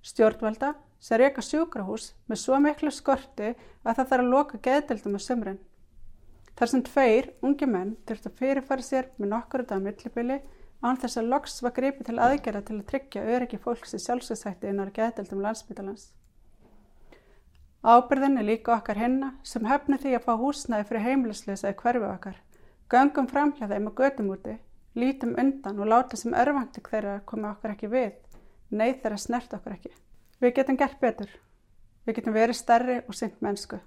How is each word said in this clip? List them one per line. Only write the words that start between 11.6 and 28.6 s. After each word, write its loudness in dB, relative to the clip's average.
var -2
gripið -2
til -4
aðgerða 0
til -8
að -12
tryggja -6
öryggi -4
fólks -6
í -6
sjálfsvígshætti -6
innan -4
geðdeildum -4
Landspítalans. -8
Ábyrgðin 6
er 0
líka 0
okkar -4
hinna -2
sem -4
höfnum 2
því 0
að -6
fá 2
húsnæði -2
fyrir -2
heimilislausa -2
í -8
hverfi 0
okkar. -12
Göngum 4
fram 2
hjá -8
þeim -2
á -8
götum 2
úti, -10
lítum 0
undan 0
og 0
láta 4
sem -4
örvænting 0
þeirra -4
komi -8
okkur -8
ekki -8
við, -2